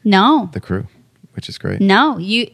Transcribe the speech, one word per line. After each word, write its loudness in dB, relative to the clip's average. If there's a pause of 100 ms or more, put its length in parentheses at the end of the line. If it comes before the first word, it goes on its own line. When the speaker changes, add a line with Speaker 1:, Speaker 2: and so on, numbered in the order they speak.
Speaker 1:
No. 2
Speaker 2:
the -8
crew, -6 (480)
which -12
is -16
great. -4
Speaker 1:
No, 2
you, -2